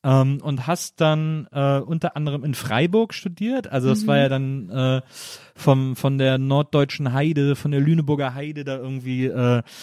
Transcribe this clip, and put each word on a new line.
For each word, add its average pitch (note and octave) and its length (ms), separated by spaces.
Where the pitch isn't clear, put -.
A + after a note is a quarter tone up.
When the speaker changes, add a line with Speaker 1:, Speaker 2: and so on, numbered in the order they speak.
Speaker 1:
Ähm, C3+ 400
und C3+ 240
hast - 340
dann, D#3 500
äh, C#3 280
unter E3 360
anderem D3 300
in C#3+ 100
Freiburg E3+ 600
studiert. G#3+ 580
Also C3 160
das G#3+ 140
Speaker 2:
Mhm. A3 40
Speaker 1:
war C#3+ 120
ja C#3 100
dann, C3+ 400
äh, C3 320
vom, C3 400
von C#3 220
der C3 180
norddeutschen C#3 800
Heide, C#3+ 420
von D3 140
der C#3 100
Lüneburger C#3+ 540
Heide D3 300
da C3+ 120
irgendwie, B2+ 480
äh, B2 380